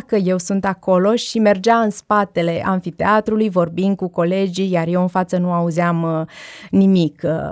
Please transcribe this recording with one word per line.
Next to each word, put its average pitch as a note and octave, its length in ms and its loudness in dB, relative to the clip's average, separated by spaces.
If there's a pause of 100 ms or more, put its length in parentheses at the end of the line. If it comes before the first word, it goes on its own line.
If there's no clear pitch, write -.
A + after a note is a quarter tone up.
că A3+ 100 -2
eu F#3 220 0
sunt G3 260 -4
acolo F#3+ 500 0
și A#3 240 -4
mergea G#3+ 380 4
în A3 140 0
spatele F#3+ 720 -2
anfiteatrului, G#3+ 880 0
vorbind F3+ 460 0
cu F#3 120 -6
colegii, F#3 600 -2
iar E3 160 0
eu F3+ 140 0
în F3+ 80 2
față F#3 300 -2
nu F3+ 140 0
auzeam, E3+ 500 0
uh, E3 180 -2 (500)
nimic. F#3+ 540 2
Uh, D#3 60 0 (220)